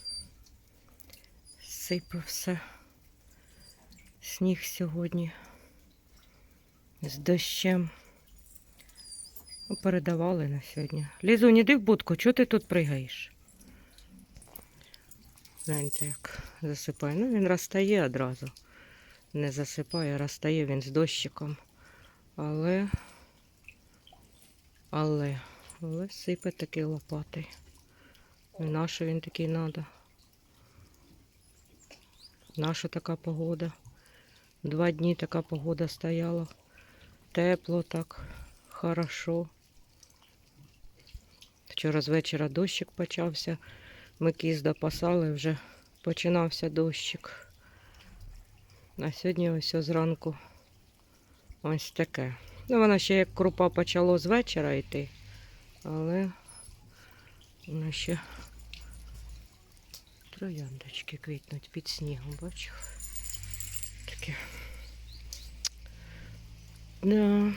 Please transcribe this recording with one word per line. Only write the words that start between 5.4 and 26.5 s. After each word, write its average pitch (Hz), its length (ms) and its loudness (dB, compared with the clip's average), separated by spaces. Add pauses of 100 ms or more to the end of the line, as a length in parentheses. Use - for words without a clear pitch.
з 143 160 -8
дощем. 175 720 2 (1800)
Ну, 196 120 -6
передавали 170 680 2
на 139 140 -2
сьогодні. 151 440 -4 (180)
Лізунь, 226 320 10
іди 233 200 8
в 240 40 4
будку, 196 360 4
чого 247 160 6
ти 254 120 8
тут 226 240 2
пригаєш? 143 640 0 (2250)
Гляньте, 147 400 -2
як - 360 -10 (200)
засипає. 147 540 -4
Ну, 226 120 2
він 208 200 4
розтає 190 560 4
одразу. 127 420 -2 (840)
Не 147 200 0
засипає, 143 680 -2
розтає 151 480 0
він 135 160 0
з 131 80 -8
дощиком. 151 680 0 (800)
Але... 160 520 0 (2000)
Але, 147 480 0 (420)
але 165 260 -4
сипе - 420 -4